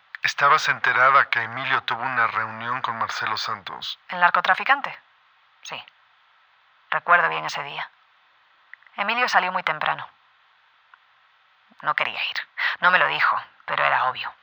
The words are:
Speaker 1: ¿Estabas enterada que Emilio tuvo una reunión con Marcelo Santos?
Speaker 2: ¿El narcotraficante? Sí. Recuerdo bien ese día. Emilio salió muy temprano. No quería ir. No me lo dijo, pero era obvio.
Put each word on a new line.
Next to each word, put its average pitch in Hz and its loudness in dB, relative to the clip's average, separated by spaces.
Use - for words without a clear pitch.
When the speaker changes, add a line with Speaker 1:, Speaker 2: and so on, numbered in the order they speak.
Speaker 1:
¿Estabas - 2
enterada 127 4
que 117 -2
Emilio 127 -4
tuvo 117 -4
una 123 0
reunión 110 -4
con 117 -4
Marcelo 110 -4
Santos? - -8
Speaker 2:
¿El 180 -8
narcotraficante? 180 2
Sí. - -14
Recuerdo 165 4
bien 156 -4
ese 151 -6
día. 151 -10
Emilio 226 -2
salió 185 2
muy 185 -2
temprano. 147 -4
No 151 0
quería 123 -2
ir. - -8
No 175 6
me 185 6
lo 147 6
dijo, 151 2
pero 147 -2
era 127 2
obvio. - -6